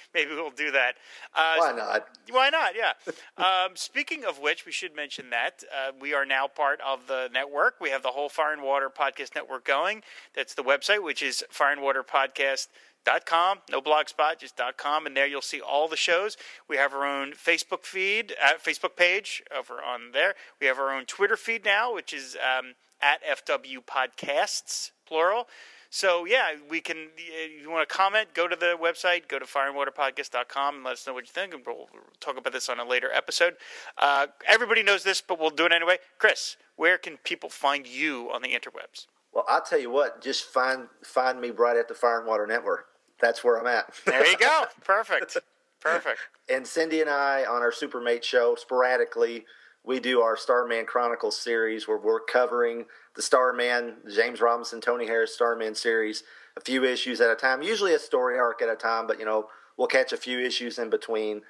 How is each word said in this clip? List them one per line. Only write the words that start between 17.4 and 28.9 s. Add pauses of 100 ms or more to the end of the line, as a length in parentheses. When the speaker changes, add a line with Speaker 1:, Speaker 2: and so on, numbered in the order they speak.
Speaker 1:
feed,
uh,
Facebook
page (120)
over
on
there. (280)
We
have
our
own
Twitter
feed
now,
which
is,
um, (260)
at
F
W
Podcasts, (140)
plural. (440)
So,
yeah, (140)
we
can,
if
you
wanna
comment,
go
to
the
website,